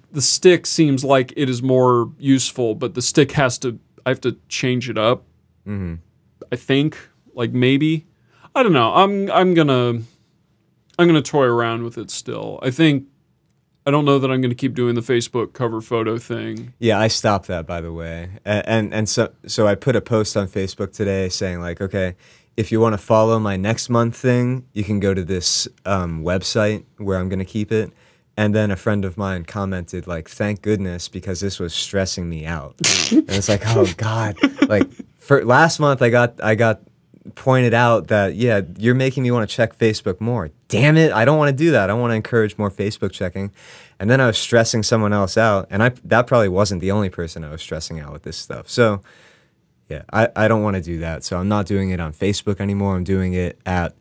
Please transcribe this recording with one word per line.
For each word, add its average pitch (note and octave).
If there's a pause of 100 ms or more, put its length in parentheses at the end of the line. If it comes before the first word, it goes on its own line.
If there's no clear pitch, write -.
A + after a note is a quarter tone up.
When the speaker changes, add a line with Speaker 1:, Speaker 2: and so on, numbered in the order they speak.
(120)
Speaker 1:
the D3+
stick -
seems C#3
like C3
it C#3+
is B2
more B2+
useful, B2+
but A2+
the B2
stick -
has C3
to, A#2+ (260)
I B2+
have C3
to A#2+ (140)
change B2+
it A2
up. A2 (460)
Speaker 2:
Mm-hmm. G2 (560)
Speaker 1:
I B2+
think, C#3 (360)
like, A#2
maybe, C#3 (500)
I C4
don't A3
know. A2+
I'm, G3
I'm F#3
gonna, B2+ (960)
I'm F3
gonna D#3+
toy C#3+
around A#2
with A#2
it G2+
still. A2
I C3
think, C#3 (840)
I C#3+
don't D3
know C#3
that C3
I'm C3
gonna B2
keep B2
doing A#2+
the A#2+
Facebook A#2+
cover A2+
photo A2+
thing. A2+
Speaker 2:
Yeah, A2
I A2
stopped G#2
that, E2+
by E2+
the E2
way. E2 (140)
A-, G#2
and, A2
and G#2+
so, - (140)
so A2
I G2+
put A#2
a G#2
post A2
on G2
Facebook F#2+
today F#2+
saying, F2+
like, F2
"Okay, F#2+ (420)
if A2
you A2
wanna A2+
follow A2+
my G2+
next G2+
month A#2
thing, B2
you G#2+
can G#2
go G2
to F#2+
this, F2+ (180)
um, F2
website G2 (140)
where G2
I'm F#2
gonna F#2+
keep G#2
it." A2 (440)
And G#2
then G#2+
a F#2+
friend G2+
of F2+
mine F#2
commented, F#2
like, E2
"Thank G#2
goodness, F#2
because F#2
this G2
was F2
stressing F#2+
me D#2+
out." D#2
Speaker 1:
<laughs> -
Speaker 2:
And D4
it's G2+
like, G#2
"Oh, A2
God." G#2+ (320)
Like, G#3 (300)
for, -
last C#3+
month, C#3+
I A#2+
got, A#2+
I A2
got A2 (560)
pointed B2+
out A2+
that, G2+
"Yeah, A2 (160)
you're A#2
making C3
me B2
wanna A#2+
check -
Facebook G#2+
more. G#2+ (180)
Damn D3
it, D#3+
I A2
don't D3
wanna D3
do D#3
that. G2
I -
wanna A#2
encourage A2
more G#2
Facebook G2+
checking." F#2+ (480)
And G2
then C3
I C3
was A2+
stressing A2+
someone G#2+
else G2+
out, G#2+
and G2
I, A#2+ (140)
that A#2+
probably A#2
wasn't F#2+
the F#2
only G2+
person E2
I D2
was D#2
stressing D#2+
out C#2+
with -
this D#2+
stuff. -
So, G#2+ (880)
yeah, D2+ (100)
I, A2+
I A2
don't G#2+
wanna G2
do E2+
that. D#2+
So -
I'm F#2
not G#2
doing G2
it F2+
on D#2+
Facebook G2+
anymore. G2
I'm F2+
doing F#2
it F2+
at F2+